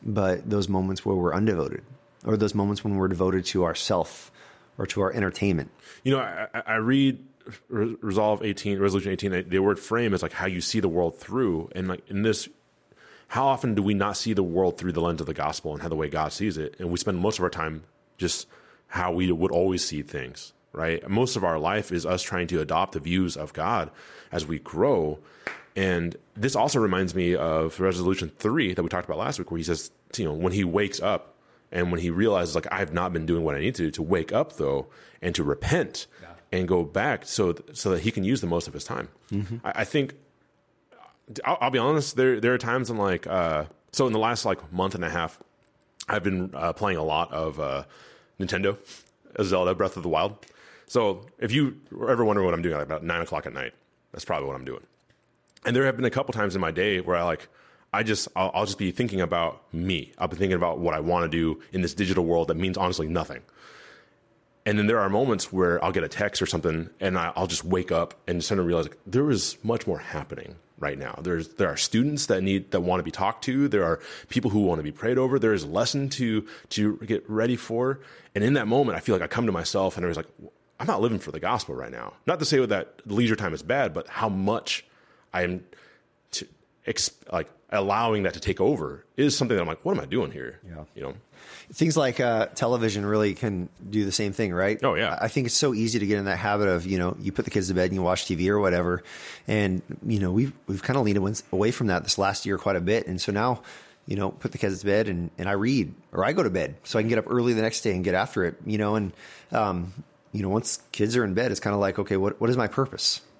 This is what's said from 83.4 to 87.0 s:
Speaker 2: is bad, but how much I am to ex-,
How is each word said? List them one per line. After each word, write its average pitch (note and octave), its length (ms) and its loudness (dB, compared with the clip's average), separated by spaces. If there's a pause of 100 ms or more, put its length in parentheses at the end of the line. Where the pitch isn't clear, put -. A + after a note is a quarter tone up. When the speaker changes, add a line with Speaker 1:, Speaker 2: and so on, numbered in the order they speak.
Speaker 2:
is D2+ 80 -8
bad, A#2 320 0
but - 140 -8
how A2 200 -2
much G2 560 -2 (480)
I F2+ 100 0
am F2+ 220 -2 (680)
to - 160 -8 (360)
ex-, - 280 -2 (180)